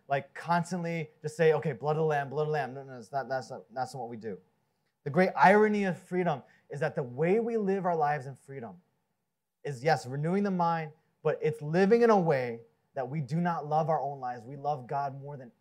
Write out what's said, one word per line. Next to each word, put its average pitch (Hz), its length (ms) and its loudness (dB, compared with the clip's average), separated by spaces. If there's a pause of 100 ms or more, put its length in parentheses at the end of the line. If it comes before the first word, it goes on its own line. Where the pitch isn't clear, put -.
like, 139 260 -4
constantly 170 760 -4 (120)
just 151 160 -8
say, 160 160 8
'Okay, 151 180 0
blood 147 200 -2
of 151 60 0
the 160 60 2
Lamb, 143 240 0
blood 143 140 -2
of 151 60 -2
the 151 40 -2
Lamb'?" 131 220 -2
No, 139 80 -12
no, 131 160 -14
it's 113 120 -18
not, 131 200 -4
that's 131 200 -4
not, 110 120 -12 (100)
that's 127 220 -6
not 131 60 -8
what 117 100 -8
we 120 80 -10
do. 104 200 -8 (680)
The 147 60 -6
great 185 240 4
irony 208 500 6
of 175 120 -2
freedom 170 460 -2 (260)
is 139 120 -8
that 151 140 -2
the 160 80 -4
way 156 380 2
we 226 160 -2
live 190 300 0
our 175 100 0
lives 147 300 0
in 135 80 -12
freedom 117 460 -14 (840)
is, 131 180 -6
yes, 147 240 2
renewing 156 360 -2
the 202 80 0
mind, 165 420 0 (300)
but 151 180 2
it's 151 220 -2
living 196 400 4
in 226 80 6
a 208 80 8
way 127 420 2 (340)
that 131 140 -4
we 151 120 -4
do 147 200 -2
not 170 260 -2
love 156 220 0
our 151 120 2
own 139 200 -6
lives. 123 240 -8
We 139 120 -14
love 139 300 -4
God 139 340 -4
more 143 180 -12
than 123 120 -16 (100)